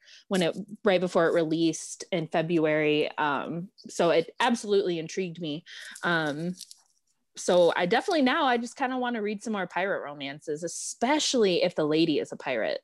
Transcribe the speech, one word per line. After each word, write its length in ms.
when 160
it, 140
right 160
before 280
it 60
released 760
in 160
February. 920
Um, 520
so 220
it 300
absolutely 580
intrigued 420
me. 240
Um, 520
so 380
I 120
definitely, 360
now 220
I 140
just 180
kinda 220
wanna 240
read 200
some 120
more 120
pirate 380
romances, 580
especially 1000
if 120
the 120
lady 320
is 140
a 40
pirate. 480